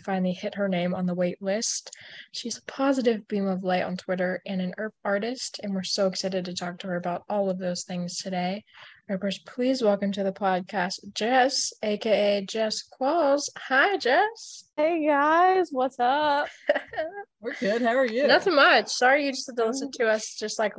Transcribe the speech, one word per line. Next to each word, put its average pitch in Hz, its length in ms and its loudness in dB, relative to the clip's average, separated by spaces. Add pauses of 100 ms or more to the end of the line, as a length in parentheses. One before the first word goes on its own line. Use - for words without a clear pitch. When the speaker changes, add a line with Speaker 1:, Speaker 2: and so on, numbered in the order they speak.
Speaker 1:
finally 185 260 0
hit 202 240 -6
her 202 140 0
name 180 240 0
on 185 120 -2
the 180 100 -2
wait 180 260 -2
list. 196 500 -4 (400)
She's - 260 -10
a - 140 -20
positive 254 560 0
beam 196 200 -2
of 190 160 -2
light 185 200 0
on 180 140 -4
Twitter 185 480 -4
and 190 160 -4
an 180 160 -4
art-, 214 160 -8 (100)
artist, 214 580 -4
and 202 120 -4
we're 190 100 -2
so 196 240 0
excited 185 380 -2
to 180 80 -8
talk 180 260 -8
to 196 80 -10
her 180 80 -4
about 175 340 -4
all 202 200 0
of 185 80 -2
those 180 260 -4
things 180 340 -6
today. 185 460 -4 (460)
Rippers, 196 300 -4
please 254 420 -2
welcome 202 300 2
to 196 120 -4
the 190 80 0
podcast, 185 680 -2 (140)
Jess, 254 680 2
A 208 160 0
K 202 400 2
A 196 80 -4
Jess 220 380 -4
Qualls. 285 720 0
Hi, 330 400 2
Jess. 370 680 0 (120)
Speaker 2:
Hey, 311 300 2
guys. 330 640 6
What's 254 280 -2
up? 285 480 2 (220)
Speaker 1:
<laughs> 392 720 -6
Speaker 3:
We're 233 140 -8
good. 226 260 0
How 233 140 2
are 269 100 4
you? 240 220 2
Speaker 1:
Nothing 359 280 4
much. 277 340 6
Sorry 277 360 4
you 277 60 0
just - 160 -8
had 240 100 -10
to 233 80 2
listen 269 220 -2
Speaker 2:
Um, 262 60 -14
Speaker 1:
to 226 160 0
us 220 280 -2
just, 214 220 -6
like, 214 200 -2